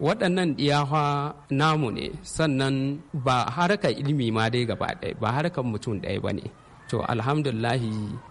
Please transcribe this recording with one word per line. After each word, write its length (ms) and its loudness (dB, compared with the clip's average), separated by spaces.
Waɗannan 560 2
ɗiyawa 760 2
namu 420 4
ne, 160 -6
sannan 800 0
ba 400 2
harkar 400 2
ilimi 400 0
ma 160 2
dai 160 0
gaba 320 -2
ɗaya, 240 -6
ba 120 0
harkar 300 -2
mutum 380 -4
ɗaya 220 -4
ba 100 -2
ne. 160 -4
To, 140 0
alhamdulahi, 1120 -2